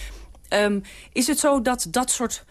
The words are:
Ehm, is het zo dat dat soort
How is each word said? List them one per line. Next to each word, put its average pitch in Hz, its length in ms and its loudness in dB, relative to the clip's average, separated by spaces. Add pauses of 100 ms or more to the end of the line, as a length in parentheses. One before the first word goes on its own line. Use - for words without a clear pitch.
(480)
Ehm, 208 320 2 (320)
is 247 140 0
het 302 120 0
zo 277 240 4
dat 247 280 0
dat 247 200 0
soort - 400 -4